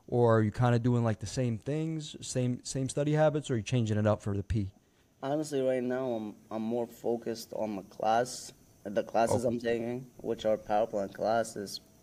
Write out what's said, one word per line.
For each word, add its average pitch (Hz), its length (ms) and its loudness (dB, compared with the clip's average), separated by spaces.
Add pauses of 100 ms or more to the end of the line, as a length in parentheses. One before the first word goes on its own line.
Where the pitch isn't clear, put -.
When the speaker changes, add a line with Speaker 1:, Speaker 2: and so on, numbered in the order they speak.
Speaker 1:
or 117 300 4
are 110 40 6
you 107 100 2
kinda 120 280 2
doing, 120 240 2
like, 113 160 0
the - 80 -10
same 120 300 -2
things, 156 640 -6
same, 123 420 -2
same 135 240 -4
study 147 240 0
habits, 151 400 4
or 131 40 2
are - 20 2
you 104 60 -2
changing 110 340 2
it 107 100 4
up 107 140 4
for 104 120 -4
the 101 100 -2
P? 98 280 -2 (500)
Speaker 2:
Honestly, 147 400 0
right 131 220 2
now, 127 280 -2
I'm, 110 240 -6 (140)
I'm 110 120 -4
more 117 260 -2
focused 117 640 -4
on 107 240 -4
my 95 140 -6
class, - 640 0 (320)
the 101 180 -2
classes 117 420 2
Speaker 1:
Okay. 120 80 0
Speaker 2:
I'm 117 60 -4
taking, 117 480 -2 (140)
which 113 240 -4
are 107 100 4
power 107 320 0
plant 98 260 -4
classes. 107 680 -2 (220)